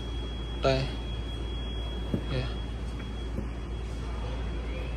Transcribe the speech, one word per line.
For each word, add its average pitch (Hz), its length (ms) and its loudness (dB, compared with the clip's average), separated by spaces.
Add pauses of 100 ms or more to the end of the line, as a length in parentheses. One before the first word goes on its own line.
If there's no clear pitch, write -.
(640)
काय 135 140 8 (1400)
हे? 131 300 2 (2500)